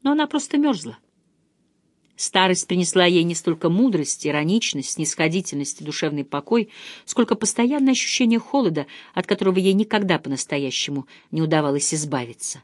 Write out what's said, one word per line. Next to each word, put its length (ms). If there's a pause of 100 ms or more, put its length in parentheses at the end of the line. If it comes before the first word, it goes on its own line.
Но 100
она 160
просто 280
мерзла. 420 (1160)
Старость 520
принесла 380
ей 200
не 100
столько 340
мудрость, 580
ироничность, 640
снисходительность 920
и 40
душевный 400
покой, 440 (360)
сколько 300
постоянное 580
ощущение 460
холода, 480 (280)
от 120
которого 320
ей 140
никогда 460
по-настоящему 880 (240)
не 120
удавалось 520
избавиться. 680